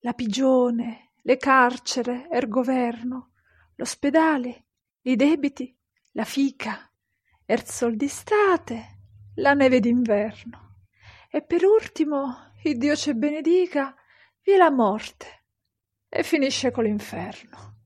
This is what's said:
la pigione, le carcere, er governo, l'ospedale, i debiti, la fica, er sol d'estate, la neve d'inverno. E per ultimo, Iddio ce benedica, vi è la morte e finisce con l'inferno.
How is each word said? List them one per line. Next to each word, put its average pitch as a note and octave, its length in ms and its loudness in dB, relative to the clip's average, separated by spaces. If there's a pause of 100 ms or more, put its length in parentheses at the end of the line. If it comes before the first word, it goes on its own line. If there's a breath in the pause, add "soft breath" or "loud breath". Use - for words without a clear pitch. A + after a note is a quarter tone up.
la A#3+ 120 -6
pigione, A#3+ 1000 0 (100)
le B3+ 140 2
carcere, B3 920 0
er B3+ 200 -2
governo, B3 800 -4 (460)
l'ospedale, C#4 880 -2 (380)
i B3+ 120 0
debiti, C#4 580 0 (420)
la A3 100 -6
fica, - 680 -4 (520)
er - 200 -2
sol A#3 300 -4
d'estate, C#4+ 1040 -2 (380)
la A3+ 180 4
neve C4 240 4
d'inverno. A3+ 1080 -2 (440 soft breath)
E - 120 -4
per E4+ 220 -2
ultimo, D4+ 880 0 (120)
Iddio D4 320 0
ce D4 180 -2
benedica, D4+ 800 0 (480 soft breath)
vi G4 100 2
è G4+ 40 8
la E4+ 160 6
morte - 720 -4 (640)
e - 160 -4
finisce C4+ 480 -2
con B3 100 -4
l'inferno. - 1040 -8